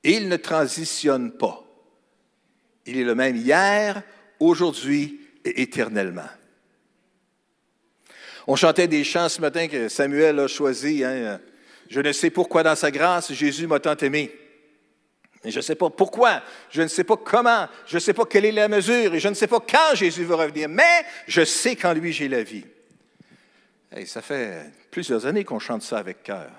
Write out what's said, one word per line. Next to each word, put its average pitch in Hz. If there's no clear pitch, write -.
Il 196
ne 180
transitionne 151
pas. -
Il 123
est 123
le 120
même 127
hier, 196
aujourd'hui 151
et -
éternellement. 98
On 135
chantait 170
des 151
chants 170
ce -
matin 160
que 143
Samuel 143
a 139
choisi, 135
hein. « 117
Je 127
ne 143
sais 160
pourquoi 165
dans 160
sa 147
grâce, 165
Jésus 147
m'a 151
tant 151
aimé. » 147
Et 113
je 110
ne 123
sais 160
pas 156
pourquoi, 190
je 165
ne 160
sais 180
pas 196
comment, 226
je -
ne -
sais 202
pas 226
quelle 208
est 220
la 208
mesure, 208
et 156
je 196
ne 202
sais 202
pas 233
quand 311
Jésus 175
va 170
revenir, 151
mais 320
je 165
sais 247
qu'en 175
lui 160
j'ai 147
la 123
vie. 104
Hey, 95
ça 117
fait 95
plusieurs 123
années 196
qu'on 127
chante 110
ça -
avec 92
cœur. 98